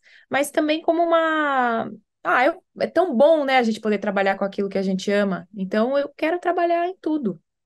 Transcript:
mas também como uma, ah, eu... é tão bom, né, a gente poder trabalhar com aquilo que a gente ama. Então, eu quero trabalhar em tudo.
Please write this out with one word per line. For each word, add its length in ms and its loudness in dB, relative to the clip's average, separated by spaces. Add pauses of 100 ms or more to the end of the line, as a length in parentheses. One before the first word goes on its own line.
(300)
mas 200 -2
também 300 0
como 220 0
uma, 880 0 (320)
ah, 240 2
eu... 160 -2 (180)
é 60 2
tão 280 0
bom, 300 4
né, 140 2
a 40 4
gente 180 -2
poder 180 -2
trabalhar 380 0
com 80 -4
aquilo 260 -4
que 80 -4
a 40 0
gente 280 -2
ama. 440 0
Então, 440 -2
eu 180 -2
quero 220 -2
trabalhar 500 0
em 120 -8
tudo. 400 -4 (260)